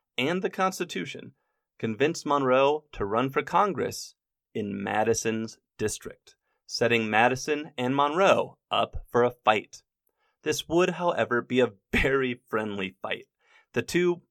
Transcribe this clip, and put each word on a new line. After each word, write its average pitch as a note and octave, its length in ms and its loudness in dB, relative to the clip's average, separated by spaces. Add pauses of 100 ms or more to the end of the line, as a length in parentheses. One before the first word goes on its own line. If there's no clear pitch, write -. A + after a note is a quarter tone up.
(180)
and E3+ 240 -2
the F#3+ 80 -2
Constitution F3 800 -6 (460)
convinced C3 480 -2
Monroe C#3 640 2
to - 120 -6
run A#2 260 0
for D3 120 -2
Congress E3 720 -2 (400)
in G2+ 280 -6
Madison's A2 760 0 (200)
district, - 580 -8 (300)
setting A#2 420 0
Madison C3 680 2
and C3 200 -2
Monroe D3 640 2 (120)
up - 400 -2
for A#2+ 140 4
a A#2+ 60 2
fight. - 520 0 (600)
This - 260 -4
would, F3 220 2
however, C#3 500 0
be B2+ 200 0
a A2+ 120 4 (200)
very C3 560 0
friendly G2+ 520 -4
fight. - 260 -8 (460)
The A#2+ 100 -2
two F3 480 0